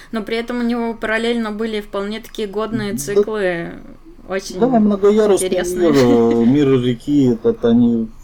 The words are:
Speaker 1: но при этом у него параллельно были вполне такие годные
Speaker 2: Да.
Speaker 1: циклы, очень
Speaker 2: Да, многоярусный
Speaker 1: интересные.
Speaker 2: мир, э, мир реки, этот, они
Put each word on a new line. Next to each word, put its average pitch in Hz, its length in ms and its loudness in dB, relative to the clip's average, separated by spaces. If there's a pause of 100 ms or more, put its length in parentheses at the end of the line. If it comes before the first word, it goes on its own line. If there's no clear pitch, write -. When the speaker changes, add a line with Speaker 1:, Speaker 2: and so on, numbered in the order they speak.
(120)
Speaker 1:
но 220 100 -6
при 226 140 -6
этом 240 240 -6
у - 20 -2
него 233 320 -4
параллельно 226 560 -2
были 214 300 -6
вполне 202 400 -8
такие 220 260 -8
годные 208 460 -4
Speaker 2:
Да. 226 60 -6
Speaker 1:
циклы, 202 720 -2 (580)
очень 190 320 -8
Speaker 2:
Да, 226 80 4
многоярусный 208 800 2
Speaker 1:
интересные. 180 420 0
Speaker 2:
мир, 143 60 4
э, 117 480 4
мир 135 360 4
реки, 127 520 0
этот, 117 320 0
они 117 440 2 (160)